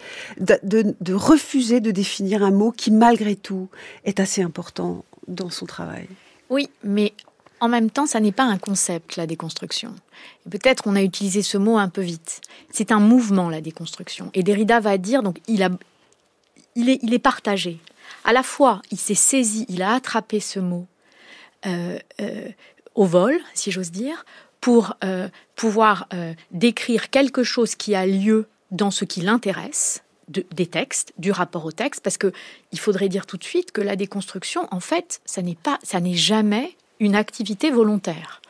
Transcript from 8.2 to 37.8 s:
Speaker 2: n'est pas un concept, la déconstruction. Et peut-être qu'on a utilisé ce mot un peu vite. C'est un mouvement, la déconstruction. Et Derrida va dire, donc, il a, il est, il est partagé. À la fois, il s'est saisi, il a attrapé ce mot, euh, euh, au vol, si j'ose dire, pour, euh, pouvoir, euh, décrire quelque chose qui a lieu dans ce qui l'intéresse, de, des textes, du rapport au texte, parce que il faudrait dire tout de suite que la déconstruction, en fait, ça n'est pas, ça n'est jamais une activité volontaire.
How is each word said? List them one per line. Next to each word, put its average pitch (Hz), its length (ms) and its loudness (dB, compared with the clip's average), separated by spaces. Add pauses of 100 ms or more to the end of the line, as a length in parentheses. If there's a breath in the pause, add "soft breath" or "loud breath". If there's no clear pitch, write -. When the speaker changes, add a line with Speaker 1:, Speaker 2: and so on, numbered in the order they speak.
Speaker 2:
n'est 214 100 4
pas 262 140 0
un 208 140 0
concept, 185 580 -4
la 165 100 -4
déconstruction. - 680 -8 (500 loud breath)
Et 175 60 -18
peut-être 254 320 2
qu'on 202 140 2
a 196 60 4
utilisé 196 380 0
ce 196 160 -2
mot 214 220 4
un 196 100 2
peu 196 140 -4
vite. 170 400 -8 (280 loud breath)
C'est 220 220 -2
un 214 80 6
mouvement, 208 480 6
la 160 140 -6
déconstruction. 165 720 -12
Et 190 80 2
Derrida 208 380 4
va 202 180 2
dire, 226 240 0
donc, 185 160 -4 (100)
il 214 140 2
a, 185 80 2 (1040)
il 240 120 2
est, 262 160 4
il 226 100 2
est 240 60 2
partagé. 180 580 0 (460 loud breath)
À 220 80 4
la 254 100 6
fois, 254 480 2
il 202 80 -6
s'est - 160 -4
saisi, 220 540 2
il 180 120 -4
a 196 140 2
attrapé 226 460 -2
ce - 180 -8
mot, 180 300 -4 (760 soft breath)
euh, 175 340 -4 (200)
euh, 208 280 -8 (480 soft breath)
au 208 80 6
vol, 185 340 4 (160)
si - 160 -6
j'ose 175 220 -6
dire, 240 320 -8 (360 soft breath)
pour, 226 340 4 (100)
euh, 185 240 -4 (260 soft breath)
pouvoir, 214 580 2
euh, 170 220 -8 (160 soft breath)
décrire 226 600 0
quelque 262 340 2
chose 233 320 0
qui - 180 -4
a 185 120 0
lieu 208 420 2 (240)
dans 196 180 0
ce 196 140 -4
qui - 160 -6
l'intéresse, 196 840 -2 (240)
de, 180 260 -6
des 170 140 -2
textes, - 500 -4
du 180 140 -2
rapport 175 340 -4
au 160 60 -8
texte, 226 320 -6
parce - 160 -2
que 190 140 0 (400 loud breath)
il 175 80 -10
faudrait 196 280 0
dire 185 180 -4
tout - 100 -12
de - 80 -14
suite 359 260 -4
que - 100 -4
la 202 140 -2
déconstruction, 196 800 -6
en 180 80 -4
fait, - 440 -4
ça - 180 -8
n'est 175 120 -4
pas, - 300 -4
ça 185 160 -2
n'est 180 160 0
jamais 214 600 2 (220)
une 208 160 4
activité 214 560 -2
volontaire. 208 800 0